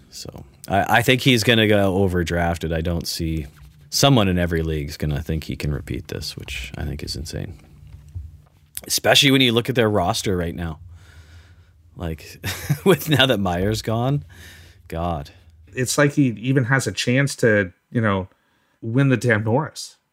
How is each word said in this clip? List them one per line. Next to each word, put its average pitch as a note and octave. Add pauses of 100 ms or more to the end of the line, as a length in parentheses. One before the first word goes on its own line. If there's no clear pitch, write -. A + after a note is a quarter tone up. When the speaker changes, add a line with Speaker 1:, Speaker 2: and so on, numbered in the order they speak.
Speaker 1:
So - (240)
I, G2
I A#2+
think C3
he's B2
gonna A2+
go G2+
overdrafted. E2+
I D#2+
don't E2+
see, D#2+ (440)
someone B2+
in F2+
every E2+
league D#2
is -
gonna D2
think D#2+
he -
can D2+
repeat -
this, -
which -
I D2+
think D2
is -
insane. - (1300)
Especially -
when C3+
you B2
look A#2
at A#2+
their A2+
roster G2+
right E2+
now. E2 (1160)
Like, - (200)
<laughs> -
with, F3
now C3+
that A#2
Meier's F#2+
gone, B2+ (600)
God. E2 (460)
Speaker 2:
It's B2
like D3
he C#3
even B2
has C3
a G#2
chance C3
to, G#2 (200)
you A#2
know, G2 (540)
win C3
the B2+
damn A2
Norris. A#2+ (160)